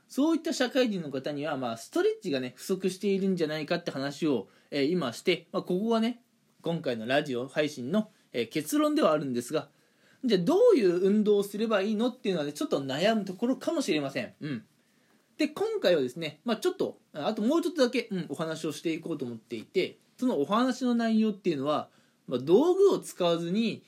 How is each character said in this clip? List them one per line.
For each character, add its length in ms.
そ 260
う 40
い 20
っ 40
た 100
社 180
会 180
人 140
の 80
方 220
に 140
は、 100
ま 160
あ、 40
ス 140
ト 120
レ 80
ッ 120
チ 80
が 100
ね、 160
不 80
足 260
し 80
て 100
い 100
る 100
ん 80
じ 80
ゃ 40
な 100
い 80
か 100
っ 60
て 80
話 380
を、 200
え 120
ー、 80
今 220
し 100
て、 300
ま 80
あ、 20
こ 180
こ 80
が 120
ね、 220
今 200
回 140
の 100
ラ 180
ジ 120
オ 120
配 200
信 220
の、 200
え 100
ー、 60
結 300
論 160
で 80
は 100
あ 60
る 60
ん 80
で 100
す 100
が、 160
じ 100
ゃ 40
あ 20
ど 160
う 20
い 80
う 200
運 200
動 140
を 40
す 140
れ 100
ば 140
い 120
い 40
の 120
っ 80
て 120
い 40
う 20
の 80
は 40
ね、 60
ち 100
ょ 40
っ 20
と 120
悩 360
む 80
と 100
こ 140
ろ 80
か 160
も 80
し 120
れ 80
ま 100
せ 120
ん。 180
う 60
ん。 180
で、 100
今 320
回 160
は 60
で 60
す 80
ね、 280
ま 100
あ、 20
ち 120
ょ 20
っ 60
と、 220
あ、 140
あ 80
と 80
も 140
う 60
ち 60
ょ 40
っ 20
と 80
だ 80
け、 200
う 60
ん、 140
お 40
話 320
を 60
し 80
て 120
い 80
こ 100
う 80
と 60
思 100
っ 40
て 180
い 80
て、 340
そ 80
の 140
お 60
話 360
の 120
内 260
容 100
っ 40
て 160
い 40
う 40
の 80
は、 240
ま 100
あ、 20
道 360
具 160
を 80
使 240
わ 140
ず 140
に、 380